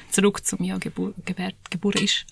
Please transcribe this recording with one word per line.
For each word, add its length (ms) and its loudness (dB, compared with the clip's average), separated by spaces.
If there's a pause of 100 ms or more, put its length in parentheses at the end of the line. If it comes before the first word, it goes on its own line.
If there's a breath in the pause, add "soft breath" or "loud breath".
(100)
zurück 340 4
zum, 200 -2
ja, 120 -2
Gebur-, 380 -4 (100)
Gebär-, 280 -4 (180)
Geburt 300 0
ist, 320 0